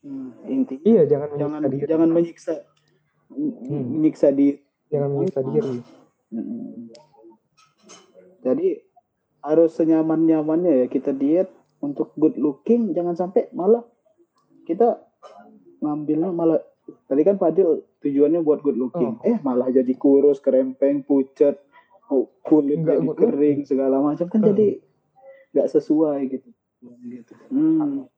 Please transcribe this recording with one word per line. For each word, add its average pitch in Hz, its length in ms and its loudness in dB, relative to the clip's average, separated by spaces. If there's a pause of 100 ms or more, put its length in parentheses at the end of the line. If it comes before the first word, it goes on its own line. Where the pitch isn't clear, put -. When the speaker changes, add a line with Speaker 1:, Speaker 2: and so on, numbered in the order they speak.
Speaker 1:
Hmm, 135 320 -14 (100)
intinya 135 400 -4
Speaker 2:
Iya, 202 220 6
jangan 143 240 0
menyiksa 147 140 -6
Speaker 1:
jangan, 151 200 -6
Speaker 2:
diri. 139 220 -2
Speaker 1:
jangan 160 240 2
menyiksa, 170 440 -2 (720)
Speaker 2:
Hmm. 247 640 -8
Speaker 1:
menyiksa 156 400 0
diri. 139 260 2 (300)
Speaker 2:
Jangan 143 240 -2
menyiksa 139 300 -2
Speaker 1:
Hmm. 135 100 -4
Speaker 2:
diri. 139 240 -2 (560)
Speaker 1:
Hmm. - 580 -12 (1500)
Jadi 131 260 -2 (760)
harus 160 340 2
senyaman-nyamannya 160 1040 2
ya 123 60 0
kita 139 240 -4
diet 151 380 0 (280)
untuk - 380 -6
good 151 200 0
looking, 180 580 -2
jangan 175 200 -4
sampai 185 380 -4
malah 208 340 0 (760)
kita 208 340 0 (800)
ngambilnya 151 540 -4
malah, 165 260 0 (480)
tadi 139 160 0
kan 196 160 2
Fadil 165 480 0 (140)
tujuannya 147 420 0
buat 147 200 0
good 139 140 -2
looking, 120 420 -4
Speaker 2:
Oh. - 60 -20
Speaker 1:
eh, 226 160 0
malah 127 300 -2
jadi 127 240 0
kurus, 139 460 4
kerempeng, 135 640 0
pucet, 139 580 0 (420)
ku-, - 260 -2 (120)
kulit 151 380 2
Speaker 2:
Nggak 156 160 0
Speaker 1:
jadi 165 100 0
Speaker 2:
good 156 140 -6
Speaker 1:
kering, 208 180 2 (180)
Speaker 2:
looking. 143 120 -6
Speaker 1:
segala 135 320 0
macam 151 260 -2
kan 214 160 -2
Speaker 2:
Hmm. 214 100 4
Speaker 1:
jadi 208 160 2 (840)
nggak 139 180 0
sesuai 151 580 0
gitu. 131 220 -10 (540)
Gitu. 240 300 -18 (140)
Hmm. 156 580 0 (120)